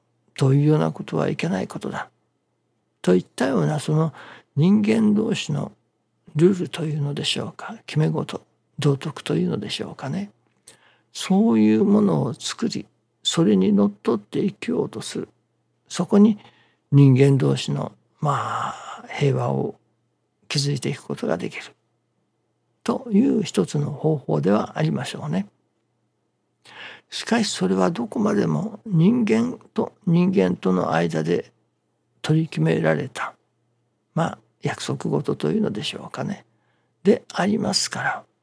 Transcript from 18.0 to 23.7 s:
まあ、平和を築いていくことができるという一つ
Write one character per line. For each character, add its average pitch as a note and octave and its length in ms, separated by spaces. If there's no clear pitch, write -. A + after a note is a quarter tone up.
ま C3+ 500
あ、 - 380
平 C3+ 280
和 B2+ 140
を C3+ 240
築 C#3+ 240
い C3+ 80
て - 100
い C#3+ 40
く - 80
こ - 140
と - 100
が - 100
で - 140
き - 80
る - 60
と - 280
い G3 160
う B3+ 160
一 - 240
つ - 120